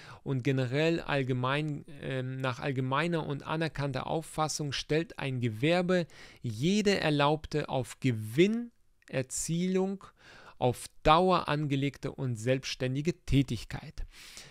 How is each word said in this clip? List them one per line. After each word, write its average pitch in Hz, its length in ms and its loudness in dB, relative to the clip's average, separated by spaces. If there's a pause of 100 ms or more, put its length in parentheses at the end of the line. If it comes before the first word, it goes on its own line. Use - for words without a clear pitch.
(240)
Und 135 200 -2
generell 139 580 2
allgemein, 139 840 -2 (160)
ähm, 131 380 -6
nach 127 200 -2
allgemeiner 143 680 0
und 143 160 -6
anerkannter 156 640 -4
Auffassung 156 640 -2
stellt - 480 -2
ein 131 220 -2
Gewerbe 165 680 2 (340)
jede 185 580 2
erlaubte 151 680 2
auf 135 300 -4
Gewinnerzielung, 180 2000 0 (520)
auf - 300 0 (160)
Dauer 175 460 6
angelegte 139 640 -2
und 123 240 -4
selbstständige 131 880 -2
Tätigkeit. - 800 0 (440)